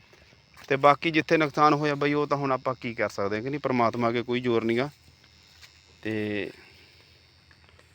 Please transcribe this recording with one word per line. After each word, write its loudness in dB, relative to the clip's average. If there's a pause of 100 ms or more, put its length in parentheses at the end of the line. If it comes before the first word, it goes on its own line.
(680)
ਤੇ 2
ਬਾਕੀ 4
ਜਿੱਥੇ 2
ਨੁਕਸਾਨ 4
ਹੋਇਆ 0
ਬਈ, -2
ਉਹ 0
ਤਾਂ -2
ਹੁਣ -2
ਆਪਾਂ -4
ਕੀ -8
ਕਰ -2
ਸਕਦੇ -4
ਹਾਂ -6
ਕਿ -8
ਨਹੀਂ, -8
ਪਰਮਾਤਮਾ 0
ਅੱਗੇ -2
ਕੋਈ -2
ਜ਼ੋਰ 0
ਨੀਗਾ। -2 (1120)
ਤੇ -6 (1400)